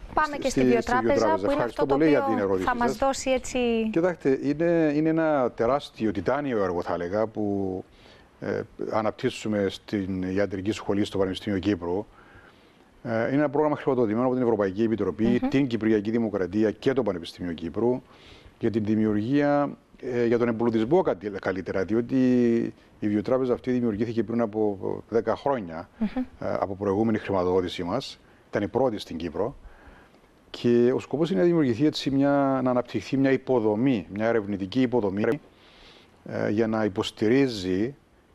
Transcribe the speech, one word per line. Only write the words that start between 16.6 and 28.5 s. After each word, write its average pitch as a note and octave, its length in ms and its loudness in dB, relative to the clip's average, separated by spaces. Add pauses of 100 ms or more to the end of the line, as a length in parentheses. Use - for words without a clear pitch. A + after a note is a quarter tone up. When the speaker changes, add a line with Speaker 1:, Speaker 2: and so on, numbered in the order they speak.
Speaker 2:
και C3 220 -2
το B2+ 100 0
Πανεπιστήμιο F2 500 -6
Κύπρου G2+ 500 -2 (560)
για A#2 120 -2
την G#2+ 140 -2
δημιουργία, A#2 920 0 (240)
ε, A#2+ 260 -2
για A#2 120 4
τον A#2+ 100 2
εμπλουτισμό A#2 540 2
κατι-, G#2 280 -2 (100)
καλύτερα, F#2+ 440 -4
διότι A#2+ 320 0 (840)
η G#2+ 100 -2
Βιοτράπεζα A#2+ 440 0
αυτή B2 180 -2
δημιουργήθηκε A#2 540 0
πριν A2+ 160 -2
από G#2+ 380 0 (300)
δέκα G#2+ 280 0
χρόνια, F2+ 520 -4 (100)
Speaker 1:
Μμμ. A3 80 0 (340)
Speaker 2:
ε, - 200 -4
από F#2+ 160 -2
προηγούμενη G#2 420 2
χρηματοδότησή F2+ 680 0
μας. G#2 340 -6 (300)
Ήταν G#2+ 140 -4